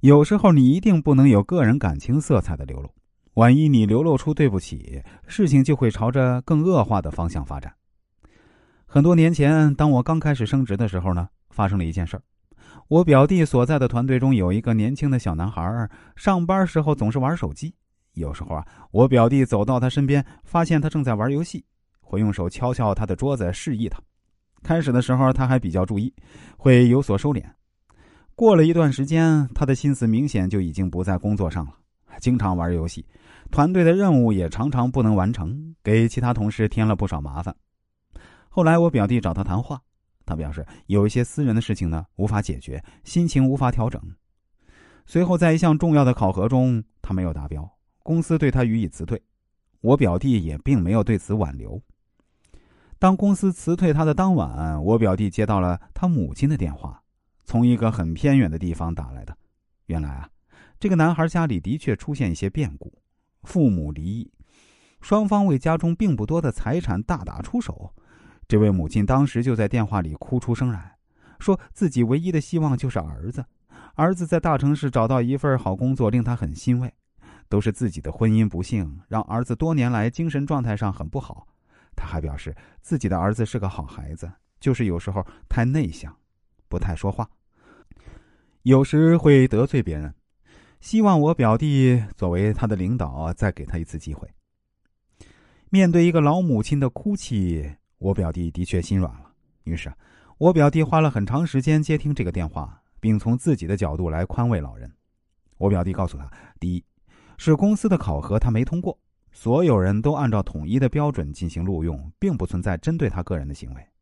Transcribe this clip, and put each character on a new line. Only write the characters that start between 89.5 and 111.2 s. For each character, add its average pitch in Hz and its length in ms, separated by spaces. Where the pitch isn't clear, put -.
罪 123 160
别 80 140
人。 76 160
希 - 220
望 196 180
我 151 140
表 117 240
弟 135 440
作 - 140
为 98 240
他 - 120
的 107 120
领 95 200
导， 80 360
再 101 180
给 - 140
他 - 120
一 82 60
次 - 140
机 78 160
会。 78 160
面 190 220
对 170 140
一 170 80
个 160 80
老 151 200
母 139 200
亲 143 180
的 139 100
哭 - 260
泣， 85 600
我 98 160
表 87 180
弟 85 200
的 87 120
确 90 160
心 98 200
软 87 120
了。 - 200
于 85 120
是， 73 160
我 175 160
表 151 160
弟 160 140
花 160 180
了 156 80
很 104 160
长 139 220
时 165 140
间 156 200
接 151 160
听 147 160
这 131 100
个 87 80
电 85 160
话， - 320
并 110 180
从 113 180
自 143 200
己 85 100
的 92 100
角 80 220
度 87 100
来 80 180
宽 120 220
慰 107 140
老 64 140
人。 60 180
我 95 100
表 95 160
弟 92 80
告 90 140
诉 82 100
他： 67 140
第 87 160
一， 87 100
是 156 180
公 202 200
司 208 140
的 185 80
考 73 240
核 76 160
他 120 140
没 113 120
通 165 160
过， 180 160
所 135 320
有 147 160
人 98 200
都 143 140
按 139 160
照 107 140
统 76 240
一 107 100
的 135 100
标 147 240
准 73 220